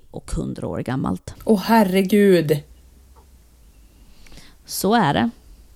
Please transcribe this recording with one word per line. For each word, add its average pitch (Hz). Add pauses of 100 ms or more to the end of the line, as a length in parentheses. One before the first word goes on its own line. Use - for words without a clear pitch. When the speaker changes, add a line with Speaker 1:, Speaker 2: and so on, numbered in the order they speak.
(100)
Speaker 1:
och -
hundra 135
år 85
gammalt. - (100)
Speaker 2:
Åh, 208
herregud. 190 (2000)
Speaker 1:
Så -
är 160
det. 233 (460)